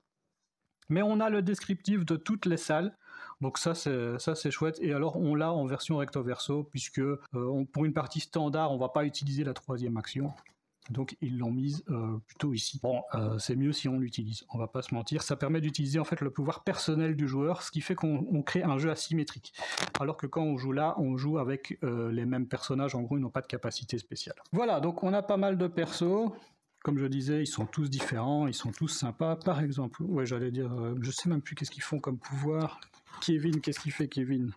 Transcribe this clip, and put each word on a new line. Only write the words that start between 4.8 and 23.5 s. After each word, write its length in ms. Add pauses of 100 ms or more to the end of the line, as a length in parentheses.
Et 120
alors 220
on 220
l'a 160
en 120
version 340
recto 220
verso, 440
puisque, 340
euh, 220 (120)
on, 320
pour 200
une 80
partie 260
standard, 540
on 40
va 120
pas 160
utiliser 400
la 100
troisième 440
action. 340 (580)
Donc 300
ils 180
l'ont 140
mise, 380
euh, 360
plutôt 280
ici. 280
Bon, 220 (100)
euh, 240
c'est 160
mieux 160
si 180
on 120
l'utilise, 520
on 60
va 80
pas 160
se 100
mentir. 300
Ça 140
permet 240
d'utiliser 400
en 40
fait 160
le 120
pouvoir 320
personnel 500
du 140
joueur, 340
ce 80
qui 120
fait 120
qu'on, 340
on 140
crée 220
un 140
jeu 120
asymétrique. 640 (460)
Alors 160
que 100
quand 160
on 140
joue 160
là, 260
on 180
joue 220
avec, 460
euh, 260
les 140
mêmes 240
personnages, 480
en 60
gros 140
ils 40
n'ont 100
pas 120
de 40
capacité 500